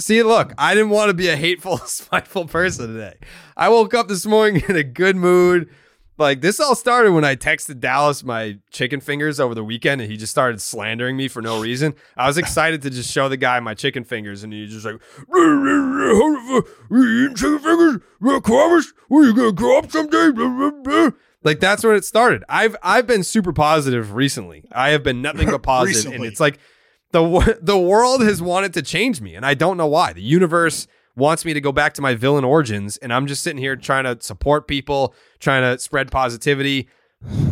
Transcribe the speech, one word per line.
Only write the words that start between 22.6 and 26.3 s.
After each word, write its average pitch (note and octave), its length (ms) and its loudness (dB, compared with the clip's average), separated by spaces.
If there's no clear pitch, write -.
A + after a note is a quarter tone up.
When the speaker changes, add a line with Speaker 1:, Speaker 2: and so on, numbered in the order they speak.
Speaker 1:
I've G#3+ 240 2
been G#3 160 0
super F3 280 0
positive C#3 640 0
recently. G2+ 560 -4
I C3 200 0
have D3 120 2
been B2+ 200 -4
nothing C#3+ 280 -2
but C3 120 -2
Speaker 2:
<laughs> - 20 -
Speaker 1:
positive, B2+ 400 0
and C3 80 -10
Speaker 2:
Recently. B2+ 160 -8
Speaker 1:
it's G#2+ 100 -10